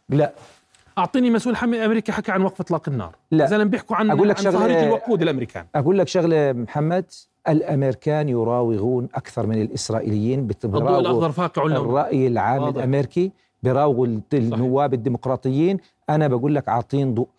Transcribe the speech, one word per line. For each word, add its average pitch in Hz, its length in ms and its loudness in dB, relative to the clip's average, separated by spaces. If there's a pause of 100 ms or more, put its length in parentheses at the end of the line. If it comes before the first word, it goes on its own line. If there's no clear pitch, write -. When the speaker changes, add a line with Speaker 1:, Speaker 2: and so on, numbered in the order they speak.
Speaker 1:
لا. 143 240 2 (640)
Speaker 2:
أعطيني 247 320 0
مسؤول 233 260 0
حمي 233 300 -2
أمريكي 220 260 0
حكى 208 200 -4
عن 190 100 2
وقف 190 200 -2
إطلاق 160 280 -4
النار. 104 260 -6 (160)
Speaker 1:
لا. 160 160 4
Speaker 2:
إذا 208 100 2
لم 208 120 2
بيحكوا 226 260 -4
عن، 214 160 2
Speaker 1:
أقول 180 180 4
لك 196 80 2
Speaker 2:
عن 202 60 -4
Speaker 1:
شغلة، 175 160 2
Speaker 2:
صهريج 170 180 2
الوقود 175 440 2
الأمريكان. 123 440 -4 (100)
Speaker 1:
أقول 165 240 2
لك 131 80 2
شغلة 160 460 2
محمد، 151 520 -2 (420)
الأمريكان 151 840 0
يراوغون 120 840 0
أكثر 113 320 -6
من 110 140 0
الإسرائيليين. 110 840 -2
بت-، 101 180 -6
Speaker 2:
الضوء 101 160 0
Speaker 1:
بيراوغوا 139 200 2
Speaker 2:
الأخضر 151 300 0
فاقع 160 320 -2
لونه. 151 140 0
Speaker 1:
الرأي 131 500 0
العام 120 360 0
Speaker 2:
واضح. 139 140 -2
Speaker 1:
الأمريكي، 139 540 -2 (320)
بيراوغوا 127 440 2
الت-، 110 280 -4
Speaker 2:
صحيح. 117 180 0
Speaker 1:
النواب 131 400 0
الديمقراطيين. 131 840 -2 (320)
أنا 156 180 2
بقول 127 280 0
لك 131 140 -2
عاطين 127 440 -2
ضوء 117 140 -2 (120)